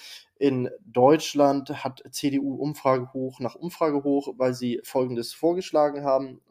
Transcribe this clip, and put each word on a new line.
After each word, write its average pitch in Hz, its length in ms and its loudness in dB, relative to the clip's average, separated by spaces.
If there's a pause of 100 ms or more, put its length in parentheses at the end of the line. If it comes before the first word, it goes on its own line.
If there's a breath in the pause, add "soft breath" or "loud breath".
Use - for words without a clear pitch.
(380 loud breath)
In 127 320 0 (140)
Deutschland 139 960 4
hat 131 300 -10
C - 180 -2
D 139 80 0
U 139 160 -4
Umfrage 131 580 -2
hoch 131 280 -8
nach 120 160 -6
Umfrage 156 480 -2
hoch, 143 320 0
weil 127 180 0
sie 123 300 -4
Folgendes 123 480 -4
vorgeschlagen 151 720 0
haben. 135 360 0 (100)